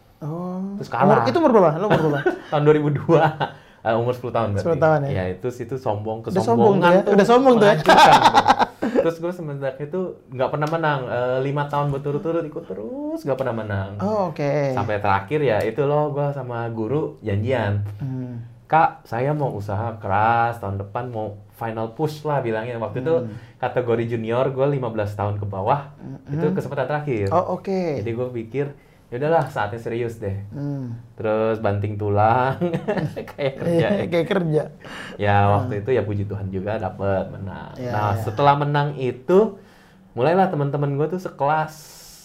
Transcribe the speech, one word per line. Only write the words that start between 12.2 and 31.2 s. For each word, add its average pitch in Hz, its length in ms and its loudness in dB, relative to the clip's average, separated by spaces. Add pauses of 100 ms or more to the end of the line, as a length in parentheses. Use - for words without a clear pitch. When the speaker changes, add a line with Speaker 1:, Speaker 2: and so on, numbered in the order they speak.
Speaker 2:
ikut 151 240 -10
terus 277 560 -8
nggak 131 160 -4
pernah 127 160 -4
menang. 101 440 -6
Speaker 1:
Oh, 196 300 -2
oke. 143 460 -2
Speaker 2:
Sampai 104 240 -2
terakhir 98 420 0
ya 120 220 2
itu 110 200 -2
loh, 147 280 0
gue 143 220 -2
sama 120 360 -6
guru 113 540 -4
janjian. 104 640 -2 (100)
Speaker 1:
Hmm. 127 460 -8 (240)
Speaker 2:
"Kak, - 400 2
saya 127 260 -2
mau 143 200 -2
usaha 104 460 -6
keras, 113 600 2
tahun 98 220 -6
depan 123 280 -8
mau 110 180 -6 (280)
final 113 380 -6
push 151 320 -4
lah," 147 160 -2
bilangnya. 123 360 -4
Waktu 113 240 -6
itu 160 220 0
Speaker 1:
Hmm. 113 100 -8 (240)
Speaker 2:
kategori 120 540 -2
junior, 117 400 0
gue 131 180 0
lima 131 220 -2
belas 104 240 -4
tahun 101 240 -2
ke 101 80 -6
bawah, 101 500 -4
Speaker 1:
Hmm. 135 320 -14
Speaker 2:
itu 147 240 -4
kesempatan 135 360 -4
terakhir. 143 420 -2
Speaker 1:
Oh, 180 260 0
oke. 190 260 -4 (160)
Speaker 2:
Jadi 117 120 -4
gue 120 260 -4
pikir, 117 300 -6 (420)
"Ya - 80 -12
udahlah, 151 320 0
saatnya 113 320 -4
serius 117 400 -6
deh." 98 160 -6 (140)
Speaker 1:
Hmm. 139 500 -8 (140)
Speaker 2:
Terus 110 460 0